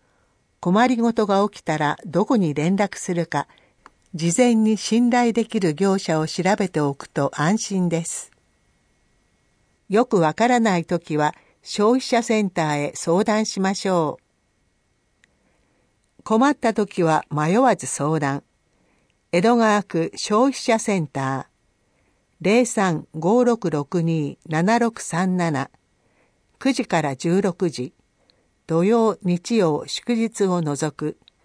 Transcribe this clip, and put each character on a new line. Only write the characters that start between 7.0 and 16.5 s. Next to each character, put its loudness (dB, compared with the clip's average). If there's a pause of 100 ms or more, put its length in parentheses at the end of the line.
と -2
安 0
心 -2
で -2
す。 -12 (1600)
よ 2
く 2
わ 2
か 2
ら 4
な 2
い -4
と -2
き -6
は、 0 (280)
消 0
費 2
者 0
セ 0
ン 0
タ -2
ー -2
へ -4
相 0
談 0
し -6
ま 0
し -6
ょ 0 (2000)
う。 -20
困 2
っ 2